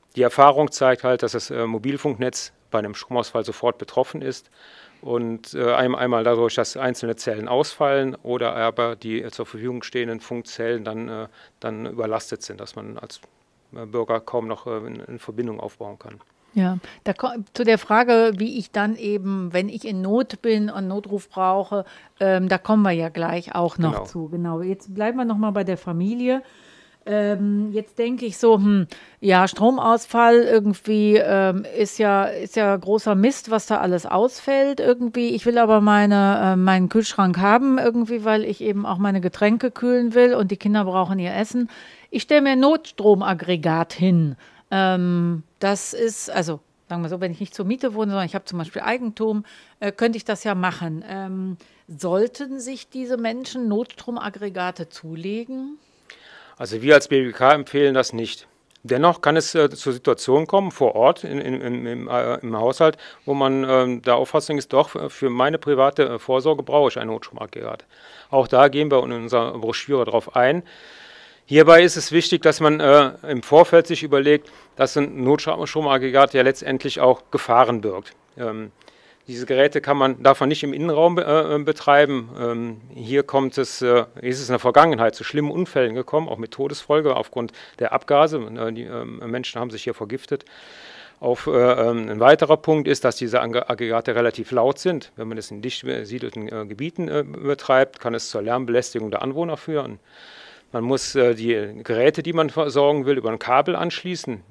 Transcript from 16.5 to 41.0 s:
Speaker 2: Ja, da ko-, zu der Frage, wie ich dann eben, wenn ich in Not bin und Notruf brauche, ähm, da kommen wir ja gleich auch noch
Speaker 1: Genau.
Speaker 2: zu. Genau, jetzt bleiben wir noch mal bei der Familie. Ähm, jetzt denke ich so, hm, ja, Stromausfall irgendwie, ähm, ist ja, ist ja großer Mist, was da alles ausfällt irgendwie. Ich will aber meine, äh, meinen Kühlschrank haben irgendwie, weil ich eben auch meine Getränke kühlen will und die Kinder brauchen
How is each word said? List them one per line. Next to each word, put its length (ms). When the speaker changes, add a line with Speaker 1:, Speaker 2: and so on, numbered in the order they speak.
Speaker 2:
Ja, 220
da 80
ko-, 280
zu 100
der 140
Frage, 580
wie 240
ich 120
dann 260
eben, 560
wenn 160
ich 160
in 160
Not 400
bin 280
und 200
Notruf 400
brauche, 560
ähm, 300
da 80
kommen 240
wir 100
ja 160
gleich 480
auch 220
noch 160
Speaker 1:
Genau. 120
Speaker 2:
zu. 220
Genau, 340
jetzt 320
bleiben 240
wir 80
noch 120
mal 140
bei 120
der 140
Familie. 640
Ähm, 600
jetzt 280
denke 260
ich 120
so, 180
hm, 300
ja, 260
Stromausfall 960
irgendwie, 720
ähm, 480
ist 220
ja, 260
ist 320
ja 180
großer 400
Mist, 340
was 160
da 140
alles 260
ausfällt 760
irgendwie. 480
Ich 160
will 120
aber 220
meine, 640
äh, 140
meinen 320
Kühlschrank 480
haben 400
irgendwie, 480
weil 180
ich 160
eben 260
auch 120
meine 240
Getränke 500
kühlen 440
will 180
und 180
die 60
Kinder 260
brauchen 340